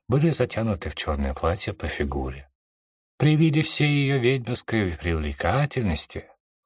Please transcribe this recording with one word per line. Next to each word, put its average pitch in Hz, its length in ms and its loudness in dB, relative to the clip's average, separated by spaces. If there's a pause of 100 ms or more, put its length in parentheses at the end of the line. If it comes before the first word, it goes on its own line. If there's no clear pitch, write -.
были 147 220 4
затянуты 113 600 -2
в 82 60 -10
чёрное 71 380 -4
платье 87 400 -2
по - 140 -8
фигуре. 69 600 -6 (680)
При 151 180 6
виде 156 280 4
всей 151 260 0
её 139 300 2
ведьминской 117 720 0
привлекательности 87 1400 -2 (380)